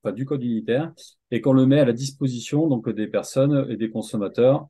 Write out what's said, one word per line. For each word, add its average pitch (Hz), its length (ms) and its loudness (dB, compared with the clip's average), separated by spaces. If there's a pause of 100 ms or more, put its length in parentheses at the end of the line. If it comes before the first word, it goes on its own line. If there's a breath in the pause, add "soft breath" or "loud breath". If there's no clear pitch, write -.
enfin, 98 140 -6
du 127 100 -6
code 139 160 -4
unitaire, 120 520 -2 (360 loud breath)
et 117 120 -2
qu'on 135 120 4
le 131 120 6
met 139 160 6
à 135 40 6
la 120 80 2
disposition, 135 720 -4
donc, 123 220 -2
des 104 180 -4
personnes 135 640 0
et 117 60 -6
des 110 140 -4
consommateurs, 113 800 0